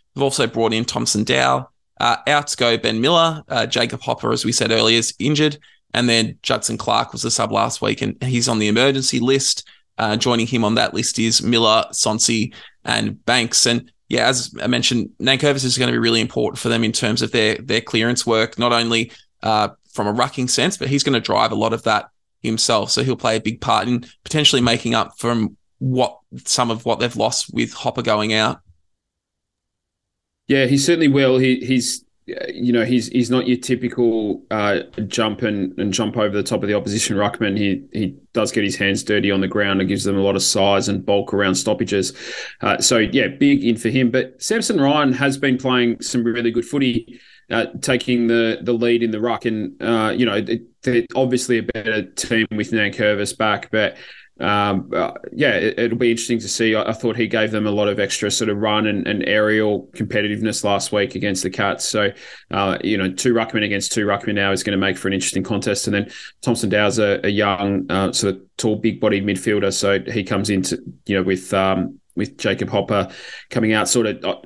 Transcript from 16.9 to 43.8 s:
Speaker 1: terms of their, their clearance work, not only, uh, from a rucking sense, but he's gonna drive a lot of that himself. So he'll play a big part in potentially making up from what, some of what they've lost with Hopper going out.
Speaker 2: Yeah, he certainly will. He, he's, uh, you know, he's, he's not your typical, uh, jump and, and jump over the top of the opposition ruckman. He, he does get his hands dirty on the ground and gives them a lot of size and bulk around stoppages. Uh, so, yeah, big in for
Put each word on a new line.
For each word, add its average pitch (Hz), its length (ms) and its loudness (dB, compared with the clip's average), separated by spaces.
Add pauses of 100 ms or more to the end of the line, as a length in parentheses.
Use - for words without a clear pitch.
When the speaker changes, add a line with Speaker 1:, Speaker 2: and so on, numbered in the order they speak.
Speaker 1:
terms 113 320 0
of 110 80 -4
their, 110 240 2
their 113 260 -2
clearance 117 460 0
work, 110 320 0
not 120 140 2
only, 117 380 0 (300)
uh, 107 280 0 (220)
from 104 140 -4
a 104 80 0
rucking 127 380 -2
sense, - 260 0
but 139 120 -4
he's 139 120 0
gonna 135 180 2
drive 104 320 2
a 107 40 -2
lot 110 180 0
of 107 100 -4
that 107 280 0 (300)
himself. 113 500 0
So - 120 0
he'll 127 120 -2
play 113 220 0
a 113 40 -4
big 110 180 -6
part 110 280 0
in 120 180 -2 (180)
potentially - 380 0
making 117 320 0
up 110 240 -2
from 117 400 -2 (220)
what, 127 400 -2 (260)
some 120 240 0
of 113 160 -4
what 117 140 0
they've 120 160 -2
lost 110 360 -2
with 117 220 -4
Hopper 120 300 -4
going 107 300 0
out. 110 280 0 (1900)
Speaker 2:
Yeah, 139 180 4
he 135 120 4
certainly 165 320 4
will. 135 280 6
He, 127 200 4
he's, 127 480 -2 (240)
uh, - 180 -8
you - 240 -2
know, 117 140 4
he's, 120 240 2
he's 117 200 2
not 123 200 2
your 123 80 4
typical, 117 920 0
uh, 104 340 0 (240)
jump 110 340 -2
and, 101 360 -2
and 101 140 0
jump 107 240 -2
over 104 180 0
the 104 80 0
top 104 200 -2
of 101 80 -2
the 104 40 2
opposition 104 440 -2
ruckman. 101 400 0
He, 98 340 0
he 95 240 -4 (160)
does 107 220 0
get 107 100 2
his 98 140 -2
hands 98 260 0
dirty 101 260 2
on 98 120 2
the 95 80 0
ground 98 320 0
and 95 80 0
gives 95 160 -2
them 98 100 0
a 98 60 0
lot 98 160 2
of 95 60 -2
size 98 440 2
and 98 180 -2
bulk 101 280 0
around 98 220 2
stoppages. 101 580 0 (480)
Uh, 107 160 2
so, - 200 4
yeah, 110 300 2
big 139 380 4
in 117 100 2
for 113 140 -2